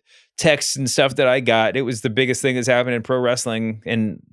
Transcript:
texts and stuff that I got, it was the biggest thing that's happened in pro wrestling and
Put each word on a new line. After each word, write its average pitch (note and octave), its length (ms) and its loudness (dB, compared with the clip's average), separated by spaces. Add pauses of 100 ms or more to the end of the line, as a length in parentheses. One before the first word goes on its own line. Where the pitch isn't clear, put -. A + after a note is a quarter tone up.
(380)
texts - 380 2
and C3+ 120 -4
stuff C3+ 280 2
that C#3 120 2
I B2+ 120 4
got, A2+ 360 2
it C3+ 60 0
was A#2+ 200 -6
the B2+ 100 -2
biggest B2+ 300 0
thing C3+ 140 0
that's A#2+ 120 -2
happened B2 280 2
in A#2 60 -4
pro C3 180 -2
wrestling A2+ 680 -2
and A2 340 -2 (140)